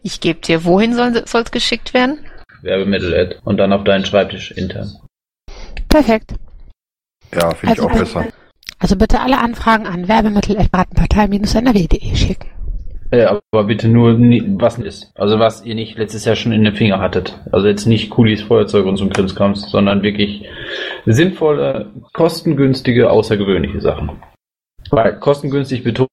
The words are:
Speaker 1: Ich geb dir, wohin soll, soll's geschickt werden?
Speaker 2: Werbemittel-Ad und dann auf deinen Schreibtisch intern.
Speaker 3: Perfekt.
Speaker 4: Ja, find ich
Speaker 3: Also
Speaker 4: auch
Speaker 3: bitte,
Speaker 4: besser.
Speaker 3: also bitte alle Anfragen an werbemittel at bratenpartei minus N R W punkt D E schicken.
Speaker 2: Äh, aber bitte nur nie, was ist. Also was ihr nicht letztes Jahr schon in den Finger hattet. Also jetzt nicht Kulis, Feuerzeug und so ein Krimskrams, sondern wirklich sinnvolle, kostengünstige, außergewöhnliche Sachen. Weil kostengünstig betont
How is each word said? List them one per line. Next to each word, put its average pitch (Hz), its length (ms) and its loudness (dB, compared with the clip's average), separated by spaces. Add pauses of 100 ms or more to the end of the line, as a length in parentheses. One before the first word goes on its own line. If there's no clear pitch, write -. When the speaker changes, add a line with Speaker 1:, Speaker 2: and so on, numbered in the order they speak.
Speaker 1:
Ich - 180 -10
geb 165 220 -2
dir, 165 220 0
wohin 202 300 2
soll, 240 320 0
soll's 233 260 -2
geschickt 233 420 -4
werden? 254 240 0 (420)
Speaker 2:
Werbemittel-Ad 92 840 0
und 101 120 0
dann 98 160 2
auf 101 120 0
deinen 98 200 2
Schreibtisch 95 460 -2
intern. 101 400 -8 (1000)
Speaker 3:
Perfekt. 226 460 0 (960)
Speaker 4:
Ja, 85 220 0
find - 80 -10
ich 98 60 0
Speaker 3:
Also 226 160 0
Speaker 4:
auch - 80 0
Speaker 3:
bitte, 95 120 2
Speaker 4:
besser. 82 200 -4 (560)
Speaker 3:
also 185 160 0
bitte 208 240 2
alle 254 180 0
Anfragen 233 480 0
an 180 220 -6
werbemittel 214 500 0
at - 140 2
bratenpartei 185 560 2
minus 202 260 0
N 233 140 2
R 233 60 2
W 175 120 2
punkt - 60 2
D - 60 4
E - 180 -4
schicken. - 320 -2 (640)
Speaker 2:
Äh, 120 160 6 (260)
aber 107 120 2
bitte 110 240 0
nur 117 260 6
nie, 120 280 4 (160)
was 117 200 0
ist. - 360 -12
Also 104 240 0
was 110 260 0
ihr 113 120 -8
nicht 110 200 -10
letztes 107 280 -8
Jahr 113 100 2
schon 113 180 -2
in 110 120 4
den 104 100 2
Finger 101 240 2
hattet. 90 420 -4 (120)
Also 101 160 4
jetzt 101 180 0
nicht 113 240 0
Kulis, 107 320 2
Feuerzeug 107 440 2
und 98 100 0
so 98 80 -4
ein 92 80 -2
Krimskrams, 101 580 -2
sondern 98 320 2
wirklich 101 420 -2 (640)
sinnvolle, 143 840 0 (200)
kostengünstige, 131 960 2
außergewöhnliche 98 720 0
Sachen. - 400 -4 (680)
Weil 196 280 2
kostengünstig 139 680 -2
betont 120 280 0